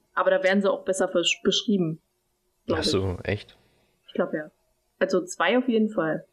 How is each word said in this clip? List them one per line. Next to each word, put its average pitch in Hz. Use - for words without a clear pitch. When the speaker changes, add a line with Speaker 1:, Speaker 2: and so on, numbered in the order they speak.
Speaker 1:
Aber 185
da 190
werden 196
sie 190
auch -
besser 185
vers-, 170
beschrieben, 180
glaub -
Speaker 2:
Ach -
so, 95
Speaker 1:
ich. 92
Speaker 2:
echt? -
Speaker 1:
Ich -
glaub, -
ja. 156
Also 185
zwei 185
auf 254
jeden 220
Fall. 160